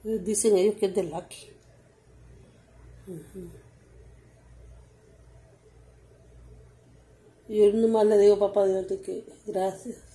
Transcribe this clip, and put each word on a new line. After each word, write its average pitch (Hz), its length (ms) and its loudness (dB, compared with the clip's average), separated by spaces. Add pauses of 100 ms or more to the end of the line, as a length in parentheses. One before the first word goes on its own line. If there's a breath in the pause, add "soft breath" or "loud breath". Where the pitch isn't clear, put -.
Eh, 220 180 -6
dicen 208 340 0
ellos 208 220 2
que 202 80 -2
es 185 80 -4
de 196 80 -2
Laki. 165 460 -12 (1600)
Ujú. 175 400 -20 (4000)
Y 214 100 -4
yo 202 140 6
nomás 226 340 2
le 214 120 4
digo, 202 200 6
papá 196 280 0
Dios, 190 220 -2
de 190 120 -8
que 180 240 -12 (220)
gracias. 190 500 -8 (180)